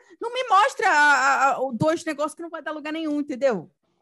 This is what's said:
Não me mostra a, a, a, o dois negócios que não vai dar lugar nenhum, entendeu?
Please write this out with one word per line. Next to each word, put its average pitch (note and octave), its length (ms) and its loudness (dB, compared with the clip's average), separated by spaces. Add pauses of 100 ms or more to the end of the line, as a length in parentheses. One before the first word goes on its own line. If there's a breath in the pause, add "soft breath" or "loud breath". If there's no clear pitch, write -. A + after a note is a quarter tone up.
(220 loud breath)
Não A#4 120 -8
me B4+ 160 -4
mostra G#4 400 2
a, E4+ 40 2
a, C#4 600 4
a, - 60 -4
o C4+ 120 -4
dois D#4 320 0
negócios D4+ 280 -4
que - 80 -16
não E4+ 80 -12
vai D#4+ 140 -12
dar D#4 80 -8
lugar D4+ 220 -8
nenhum, D4+ 260 -4
entendeu? B3+ 500 -2 (320)